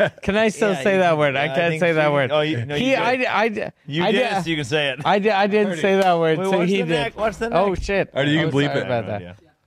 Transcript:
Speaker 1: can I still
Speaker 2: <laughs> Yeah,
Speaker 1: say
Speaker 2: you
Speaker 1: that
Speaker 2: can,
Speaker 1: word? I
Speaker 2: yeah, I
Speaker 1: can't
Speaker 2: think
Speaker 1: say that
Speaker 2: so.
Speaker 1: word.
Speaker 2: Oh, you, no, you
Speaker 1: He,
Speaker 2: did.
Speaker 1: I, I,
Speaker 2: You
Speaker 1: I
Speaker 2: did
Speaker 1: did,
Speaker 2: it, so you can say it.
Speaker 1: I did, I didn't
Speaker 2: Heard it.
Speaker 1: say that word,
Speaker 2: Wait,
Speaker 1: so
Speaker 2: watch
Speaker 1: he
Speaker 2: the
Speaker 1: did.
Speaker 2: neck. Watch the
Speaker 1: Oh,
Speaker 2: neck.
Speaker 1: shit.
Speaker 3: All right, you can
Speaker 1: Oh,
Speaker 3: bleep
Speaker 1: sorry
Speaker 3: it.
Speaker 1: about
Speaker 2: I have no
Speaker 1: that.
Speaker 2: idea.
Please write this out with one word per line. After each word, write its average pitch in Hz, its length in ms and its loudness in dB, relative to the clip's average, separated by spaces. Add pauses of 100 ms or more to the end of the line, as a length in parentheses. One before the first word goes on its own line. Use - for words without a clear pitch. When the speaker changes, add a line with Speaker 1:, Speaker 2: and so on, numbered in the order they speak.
(220)
Speaker 1:
can 202 160 -2
I 220 120 2
still 208 220 0
Speaker 2:
<laughs> - 20 -2
Yeah, 180 100 -4
Speaker 1:
say 202 100 2
Speaker 2:
you 190 60 2
Speaker 1:
that 175 120 4
Speaker 2:
can, 156 80 2
Speaker 1:
word? 143 160 2
I 139 100 0
Speaker 2:
yeah, 151 60 -4
I 135 40 -4
Speaker 1:
can't 170 160 0
Speaker 2:
think 160 100 -4
Speaker 1:
say 170 120 2
that 156 120 2
Speaker 2:
so. 147 80 2
Speaker 1:
word. 135 180 0
Speaker 2:
Oh, 151 100 2
you, 151 240 -2
no, 147 100 -6
you 151 100 0
Speaker 1:
He, 262 60 2
Speaker 2:
did. 254 80 2
Speaker 1:
I, 226 120 0
I, 247 320 0 (440)
Speaker 2:
You 156 160 -2
Speaker 1:
I 208 80 0
Speaker 2:
did 220 60 2
Speaker 1:
did, 226 200 -2
Speaker 2:
it, 180 60 -2
so 165 60 -4
you 165 60 -2
can 147 100 -4
say 147 240 0
it. 131 160 -6
Speaker 1:
I 185 140 2
did, 208 120 2
I 202 160 2
didn't 208 220 2
Speaker 2:
Heard 175 100 -4
it. - 20 -6
Speaker 1:
say 190 180 2
that 180 200 4
word, 160 200 2
Speaker 2:
Wait, 185 100 -2
Speaker 1:
so 190 100 2
Speaker 2:
watch 180 100 0
Speaker 1:
he 196 120 2
Speaker 2:
the 165 60 -4
Speaker 1:
did. - 20 -2
Speaker 2:
neck. 165 280 -2
Watch 202 200 -2
the 226 180 -4
Speaker 1:
Oh, 196 180 2
Speaker 2:
neck. - 100 -6
Speaker 1:
shit. 196 300 -2
Speaker 3:
All 131 80 0
right, 147 100 0
you 156 80 2
can 160 100 0
Speaker 1:
Oh, - 20 -2
Speaker 3:
bleep 139 160 2
Speaker 1:
sorry 139 140 -4
Speaker 3:
it. 98 40 -6
Speaker 1:
about 95 60 -6
Speaker 2:
I 123 40 0
have 113 100 -4
no 110 60 -8
Speaker 1:
that. 107 40 -4
Speaker 2:
idea. 92 200 -12 (320)